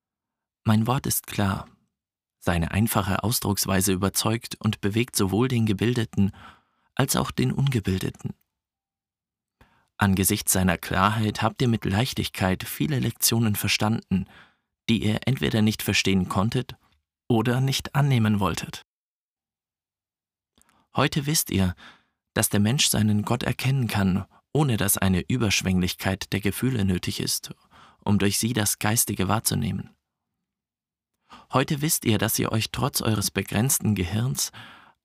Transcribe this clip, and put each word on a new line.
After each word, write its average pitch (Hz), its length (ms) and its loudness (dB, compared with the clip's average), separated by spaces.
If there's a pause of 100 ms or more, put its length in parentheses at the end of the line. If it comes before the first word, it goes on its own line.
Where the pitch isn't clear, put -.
(640)
Mein 110 240 4
Wort 131 180 -2
ist - 220 -4
klar. 98 400 -2 (720)
Seine 85 320 0
einfache 98 540 0
Ausdrucksweise 98 680 0
überzeugt 101 640 -2
und - 240 -4
bewegt 110 380 -2
sowohl 104 320 2
den 117 160 0
Gebildeten 107 680 0 (640)
als 135 220 0
auch - 120 -2
den 131 220 -2
Ungebildeten. 117 840 -2 (1600)
Angesichts 98 560 2
seiner 92 240 4
Klarheit 104 640 0
habt 110 200 0
ihr 131 60 2
mit 113 160 0
Leichtigkeit 98 800 0
viele 151 360 -2
Lektionen 117 580 0
verstanden, 104 720 0 (600)
die 113 160 2
ihr 107 220 0
entweder 113 360 0
nicht 107 220 2
verstehen 95 460 2
konntet 113 480 -2 (500)
oder 120 320 2
nicht 135 360 -2
annehmen 120 440 2
wolltet. - 420 -4 (2250)
Heute 139 300 0
wisst 156 260 -2
ihr, 92 240 2 (580)
dass 107 140 0
der 104 140 0
Mensch 110 260 2
seinen 107 360 2
Gott 120 200 -4
erkennen 127 460 -2
kann, 95 360 0 (280)
ohne 135 240 2
dass 98 200 0
eine 92 220 2
Überschwänglichkeit 95 1120 0
der 95 60 0
Gefühle 107 440 -2
nötig 98 360 -2
ist, - 340 -6 (460)
um 101 180 0
durch 98 220 0
sie 117 140 -2
das 110 260 0
Geistige 107 480 0
wahrzunehmen. 98 640 -2 (1600)
Heute 139 280 2
wisst 160 240 0
ihr, 107 120 4
dass 107 220 0
ihr 113 120 0
euch 110 200 -2
trotz - 300 -2
eures 104 280 0
begrenzten 104 640 0
Gehirns 104 580 -2 (540)